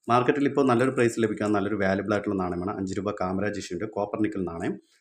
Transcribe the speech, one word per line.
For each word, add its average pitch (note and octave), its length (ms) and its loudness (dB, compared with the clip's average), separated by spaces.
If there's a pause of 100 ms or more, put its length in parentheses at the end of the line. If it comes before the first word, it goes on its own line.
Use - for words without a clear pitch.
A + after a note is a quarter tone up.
മാർക്കറ്റിൽ C#3 400 4
ഇപ്പോൾ C#3 200 2
നല്ലൊരു B2 280 4
പ്രൈസ് A#2+ 240 2
ലഭിക്കാൻ G#2 320 0
നല്ലൊരു G2+ 300 0
വാല്യുബിൾ G2 320 2
ആയിട്ടുള്ള G2+ 240 0
നാണയമാണ് F2+ 400 -2
അഞ്ച് F#2+ 180 -4
രൂപ G2+ 200 -2
കാമരാജ് F#2+ 460 -2
ഇഷ്യൂൻ്റെ F#2 280 -6
കോപ്പർ G#2 320 -4
നിക്കൽ G2+ 240 -2
നാണയം. E2+ 300 -4 (260)